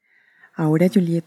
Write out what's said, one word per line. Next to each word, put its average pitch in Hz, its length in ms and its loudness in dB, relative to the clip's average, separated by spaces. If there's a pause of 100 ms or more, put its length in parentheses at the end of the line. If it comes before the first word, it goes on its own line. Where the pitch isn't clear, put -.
(540)
Ahora, 160 380 0
Juliet, 170 340 0